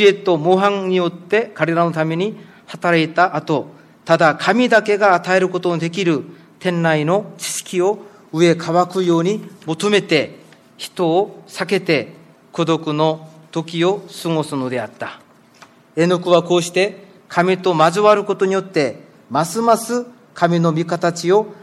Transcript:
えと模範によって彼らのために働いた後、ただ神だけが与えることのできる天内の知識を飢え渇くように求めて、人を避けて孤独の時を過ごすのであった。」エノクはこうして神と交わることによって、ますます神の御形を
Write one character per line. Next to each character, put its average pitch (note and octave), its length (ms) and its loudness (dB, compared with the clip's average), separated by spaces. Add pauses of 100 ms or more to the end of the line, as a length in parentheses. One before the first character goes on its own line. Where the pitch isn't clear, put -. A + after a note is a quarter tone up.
え G3+ 140 6
と F3+ 220 0
模 E3+ 220 2
範 G3 300 0
に F#3 80 0
よ F3+ 100 0
っ E3+ 40 -4
て G#3+ 440 -4
彼 D#3+ 200 -2
ら E3+ 100 2
の E3 80 -2
た D#3+ 120 -2
め D#3+ 100 -4
に G#3 240 -4 (280)
働 E3+ 360 0
い D#3 60 -2
た F3 260 0
後、 D3+ 320 -2 (380)
た E3 140 4
だ D#3 180 4
神 A3+ 320 2
だ A3 140 4
け G#3 160 0
が G3 160 4
与 F3 220 0
え F#3+ 40 2
る F#3 80 2
こ F#3 100 -6
と F3 120 -2
の E3+ 80 -2
で E3 120 -4
き F#3 140 -4
る D#3 180 0 (380)
天 F3 220 -2
内 D#3 220 2
の F#3 320 -2
知 - 80 -12
識 - 380 -6
を G3+ 160 0 (340)
飢 E3+ 200 4
え D#3+ 40 -2
渇 F3 360 0
く F#3+ 120 -2
よ E3+ 140 2
う E3 40 0
に G#3 240 -2 (200)
求 E3 240 -4
め G#3 100 4
て、 - 380 -2 (400)
人 - 300 -4
を F#3 380 -2
避 - 200 -10
け F#3+ 140 -2
て C#3+ 340 -2 (380)
孤 E3+ 120 -2
独 D#3+ 300 -2
の D#3+ 340 -2 (240)
時 E3 320 -4
を G3 180 -2 (200)
過 F3 60 -6
ご D#3+ 140 0
す D3 140 -8
の C3 120 -4
で B2 120 -4
あ G#2+ 60 -8
っ - 40 -14
た。」 - 300 -14 (760)
エ D#3+ 100 2
ノ F3 140 0
ク F3+ 100 -2
は E3+ 120 6
こ E3+ 140 0
う E3+ 60 2
し E3+ 80 -8
て G3 340 -2 (240)
神 F#3 300 0
と F#3 160 0
交 E3+ 300 4
わ G#3 100 8
る G3+ 100 0
こ G3+ 100 -2
と G3 100 -2
に F#3+ 80 2
よ F#3+ 80 0
っ F#3+ 40 -6
て、 D3 380 -4 (280)
ま C#3+ 140 0
す F#3+ 160 -6
ま A#3 160 4
す A#3+ 300 -4 (280)
神 E3+ 240 2
の E3 140 2
御 E3 120 -2
形 E3+ 480 -2
を G#3+ 300 2